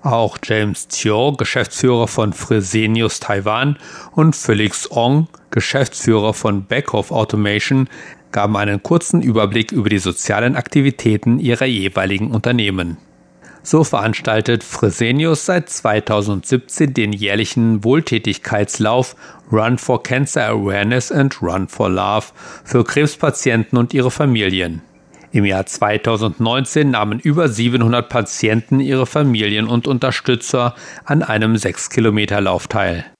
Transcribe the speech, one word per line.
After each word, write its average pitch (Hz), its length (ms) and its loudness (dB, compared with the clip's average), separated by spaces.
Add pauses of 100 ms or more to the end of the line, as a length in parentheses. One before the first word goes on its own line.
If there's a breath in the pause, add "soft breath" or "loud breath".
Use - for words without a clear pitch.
Auch 117 400 0
James 107 460 -2
Tio, 117 440 0
Geschäftsführer 123 760 0
von 107 240 0
Fresenius 110 880 0
Taiwan, 107 560 -2 (380 loud breath)
und 156 200 4
Felix - 560 -2
Ong, 135 380 2 (220)
Geschäftsführer 110 800 0
von 101 320 -2
Beckhoff 117 460 -2
Automation, 107 800 0 (420 loud breath)
gaben 104 240 0
einen 101 260 -2
kurzen 170 380 2
Überblick 110 520 0
über 107 180 0
die 104 80 2
sozialen 110 580 0
Aktivitäten 120 840 0
ihrer 131 280 0
jeweiligen 98 640 -2
Unternehmen. 101 680 0 (680 loud breath)
So 156 220 4
veranstaltet 110 800 0
Fresenius 135 800 0
seit 180 240 0
zweitausendsiebzehn 107 1300 -2
den 107 180 0
jährlichen 107 720 0
Wohltätigkeitslauf 113 1300 0 (360 loud breath)
Run 110 240 0
for - 260 -2
Cancer 131 440 -2
Awareness 107 680 -2
and 139 300 0
Run 95 260 -2
for 98 220 -2
Love 98 380 0 (360 loud breath)
für 120 200 2
Krebspatienten 135 920 0
und 120 160 2
ihre 127 180 2
Familien. 92 680 0 (520 loud breath)
Im 101 140 4
Jahr 95 180 0
zweitausendneunzehn 113 1300 0
nahmen 107 280 -2
über 156 300 2
siebenhundert 117 600 2
Patienten, 113 680 0
ihre 131 260 0
Familien 107 600 0
und 120 220 0
Unterstützer 123 840 -2 (320 loud breath)
an 147 160 2
einem 110 340 2
sechs - 320 -4
Kilometer 104 540 2
Lauf 92 240 0
teil. 90 400 -2 (140)